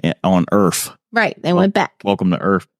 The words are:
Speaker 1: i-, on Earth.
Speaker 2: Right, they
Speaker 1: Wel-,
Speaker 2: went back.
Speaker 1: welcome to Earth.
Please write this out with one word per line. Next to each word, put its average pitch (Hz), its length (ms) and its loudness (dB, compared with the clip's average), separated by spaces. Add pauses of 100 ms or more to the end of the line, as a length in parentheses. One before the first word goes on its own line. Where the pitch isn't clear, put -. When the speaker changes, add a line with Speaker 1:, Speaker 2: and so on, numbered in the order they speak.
Speaker 1:
i-, 82 100 0 (100)
on 92 280 2
Earth. 98 400 0 (200)
Speaker 2:
Right, 226 300 -2
they 165 120 -2
Speaker 1:
Wel-, 180 100 2
Speaker 2:
went 196 100 0
back. - 300 -4
Speaker 1:
welcome 92 280 0
to - 80 0
Earth. 95 280 0 (120)